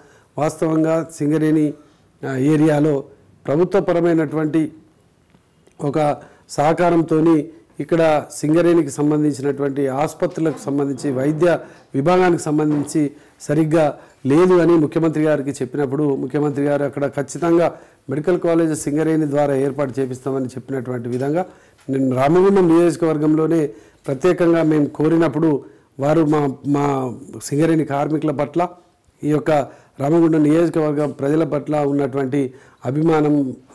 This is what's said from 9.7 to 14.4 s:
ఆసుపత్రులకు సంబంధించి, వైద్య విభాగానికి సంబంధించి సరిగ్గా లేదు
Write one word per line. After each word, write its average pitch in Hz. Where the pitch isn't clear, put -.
ఆసుపత్రులకు 151
సంబంధించి, 139
వైద్య 151
విభాగానికి 175
సంబంధించి 151
సరిగ్గా 151
లేదు 170